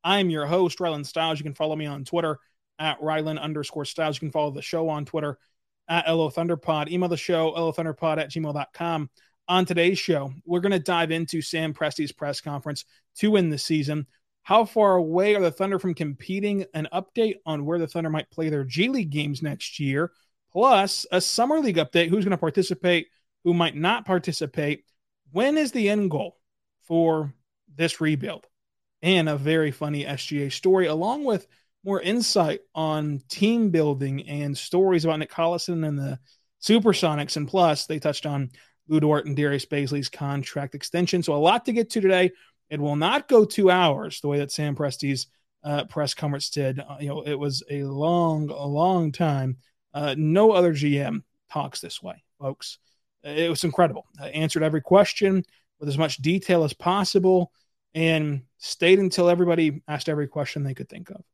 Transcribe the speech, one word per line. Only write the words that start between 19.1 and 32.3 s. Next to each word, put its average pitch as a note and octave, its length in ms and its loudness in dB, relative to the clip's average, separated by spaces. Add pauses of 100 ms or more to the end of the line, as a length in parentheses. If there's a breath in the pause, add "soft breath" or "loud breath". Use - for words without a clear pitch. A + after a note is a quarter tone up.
next - 400 -8
year. C#3+ 320 -2 (400)
Plus, G3+ 580 4
a F3+ 120 2
Summer C#4 360 2
League A3+ 180 0
update, E3 340 2
who's G3 140 2
gonna F#3+ 120 0
participate, F3 680 0 (380)
who F3 80 4
might E3+ 220 2
not G3+ 320 -2
participate. D#3 800 -2 (480)
When C4+ 260 2
is D4 140 0
the G#3+ 160 0
end G3+ 240 0
goal D3+ 260 -6 (440)
for D#3+ 520 0 (400)
this D#3+ 260 -2
rebuild? D#3 460 -2 (560)
And E3+ 260 4
a D3 80 -2
very D3+ 360 0
funny D3 340 -6
S C3+ 180 -8
G C#3+ 200 -4
A C3+ 40 -6
story, F#3 380 2
along G3+ 380 -2
with A3 240 -2 (340)
more G3 180 -2
insight G3 600 0 (120)